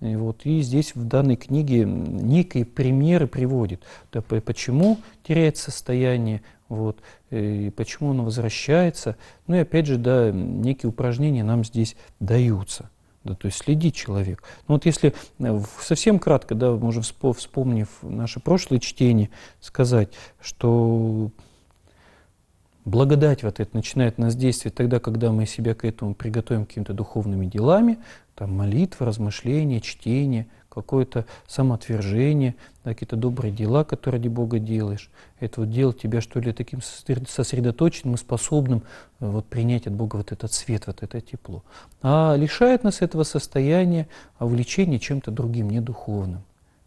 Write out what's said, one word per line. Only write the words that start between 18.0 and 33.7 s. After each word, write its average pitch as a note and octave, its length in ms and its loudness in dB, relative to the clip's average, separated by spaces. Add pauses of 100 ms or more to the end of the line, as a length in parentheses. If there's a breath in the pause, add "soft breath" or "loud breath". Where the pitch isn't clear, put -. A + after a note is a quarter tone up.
наше - 360 -6
прошлое C#3 420 2
чтение, A2+ 500 2 (320 loud breath)
сказать, A#2+ 480 2 (320 loud breath)
что A2+ 880 0 (1500 soft breath)
благодать C#3 580 4
вот G#2+ 180 -4
эта G#2+ 160 -4
начинает A2+ 400 0
нас A#2 180 2
действовать B2 400 -2
тогда, B2 240 2
когда A2+ 320 0
мы A2 140 2
себя A2+ 300 -2
к - 100 -6
этому G#2 300 -4
приготовим A2+ 500 -4
какими-то G#2 300 -8
духовными G2+ 500 -4
делами, E3 540 2 (360 loud breath)
там F#2+ 220 -6
молитва, G#2 480 0
размышления, A#2 800 -2
чтение, B2 640 -2 (240 soft breath)
какое-то B2 560 -2 (200 loud breath)
самоотвержение, A#2+ 1080 0 (300 loud breath)
да, A2+ 100 -6
какие-то - 220 -8
добрые A#2+ 360 -2
дела, A2 320 2